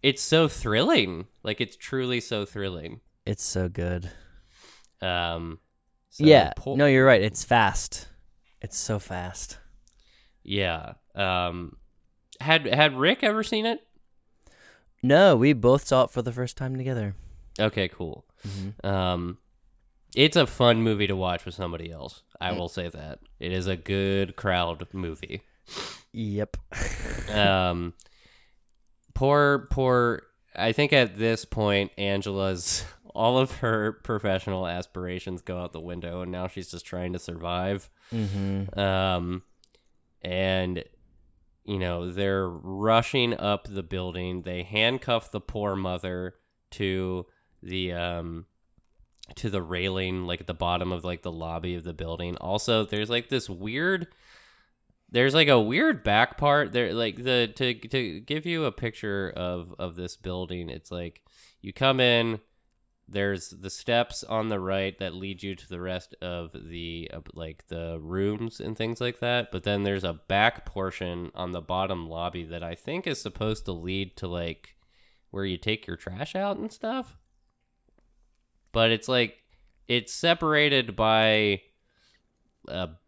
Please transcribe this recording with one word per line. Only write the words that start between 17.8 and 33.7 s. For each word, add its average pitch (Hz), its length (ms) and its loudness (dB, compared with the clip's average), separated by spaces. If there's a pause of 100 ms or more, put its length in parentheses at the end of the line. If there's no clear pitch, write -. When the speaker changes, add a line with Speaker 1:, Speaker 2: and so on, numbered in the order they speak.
Speaker 1:
cool. - 360 -10 (220)
Speaker 2:
Mm-hmm. 98 400 -8
Speaker 1:
Um, 90 520 0 (800)
it's 147 200 6
a 147 100 6
fun 117 360 6
movie 104 260 2
to 98 80 0
watch 90 280 -2
with 87 100 -12
somebody 85 380 -6
else. 71 300 -16 (180)
I 90 120 -2
Speaker 2:
Mm. 87 60 -2
Speaker 1:
will 87 100 -4
say 87 200 -6
that. 76 300 -14 (220)
It 87 120 -4
is 92 140 -2
a 95 100 -2
good 98 600 0
crowd 87 580 0
movie. 90 480 -8 (720)
Speaker 2:
Yep. 104 440 -4 (160)
<laughs> - 40 -10 (520)
Speaker 1:
Um, 92 640 2 (1200)
poor, 143 580 4
poor, 123 520 2 (340)
I 110 160 2
think 147 220 4
at 110 240 4
this 113 260 2
point, 101 540 2
Angela's, 98 880 -2 (120)
<laughs> - 160 -20
all 120 240 4
of 131 200 2
her 110 340 0